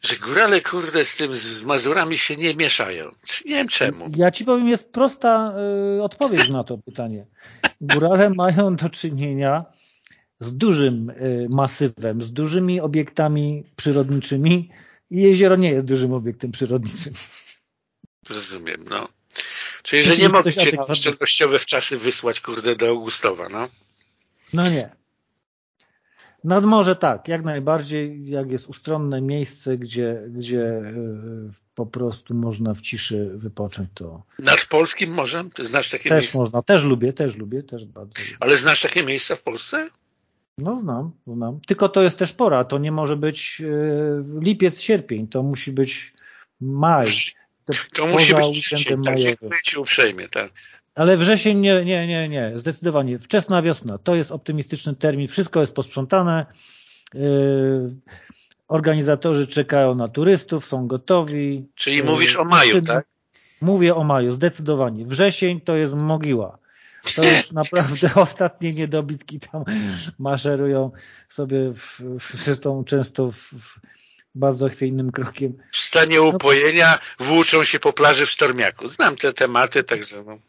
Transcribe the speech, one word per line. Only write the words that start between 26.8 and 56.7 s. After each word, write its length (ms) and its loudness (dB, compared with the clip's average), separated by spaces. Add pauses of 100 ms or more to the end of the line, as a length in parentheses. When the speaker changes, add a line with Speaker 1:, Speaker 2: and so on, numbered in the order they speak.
Speaker 2:
tak, 320 -2
jak 180 -4
najbardziej, 840 -4
jak 220 -6
jest 160 -8
ustronne 540 -6
miejsce, 560 -4
gdzie, 500 -6
gdzie, 340 -4
e, 320 -6 (840)
po 100 -6
prostu 480 -8
można 400 -4
w 80 -10
ciszy 540 -6
wypocząć, 580 -10
to 300 -16 (160)
Speaker 1:
Nad 260 2
polskim 480 0
morzem? 380 -6
Ty 140 -10
znasz 240 -2
takie 200 -6
Speaker 2:
też 140 4
Speaker 1:
miejsca? 160 -4
Speaker 2:
można, 220 0
też 220 4
lubię, 300 2
też 220 -4
lubię, 280 -10
też 220 -14
bardzo 380 -16
lubię. 160 -12
Speaker 1:
Ale 180 4
znasz 240 2
takie 220 0
miejsca 320 -4
w 60 -16
Polsce? 480 -6 (680)
Speaker 2:
No 220 -6
znam, 320 -6 (160)
znam. 400 -8
Tylko 220 2
to 140 2
jest 140 2
też 160 -2
pora, 300 2
to 140 -4
nie 140 -2
może 260 -2
być, 440 -6
e, 800 -4
lipiec, 380 2
sierpień, 480 -2
to 160 -2
musi 280 -4
być 420 -4 (480)
maj. 460 2
Speaker 1:
Wrz-, 300 -2 (280)
Speaker 2:
To 80 -4 (200)
Speaker 1:
to 140 -2
musi 260 4
Speaker 2:
poza 140 4
Speaker 1:
być 120 -2
wrzesień, 200 -4
Speaker 2:
weekendem 240 -2
Speaker 1:
tak, 100 0 (100)
Speaker 2:
majowym. 280 -4
Speaker 1:
jak 100 -4
ci 160 -6
uprzejmie, 500 0
tak. 240 -6 (440)
Speaker 2:
Ale 220 6
wrzesień 420 2
nie, 260 4
nie, 220 -2
nie, 220 -4
nie, 260 -4
zdecydowanie. 640 -2
Wczesna 420 0
wiosna, 360 -2
to 180 0
jest 160 -2
optymistyczny 640 -6
termin, 320 -2
wszystko 340 -2
jest 120 0
posprzątane, 720 0 (680)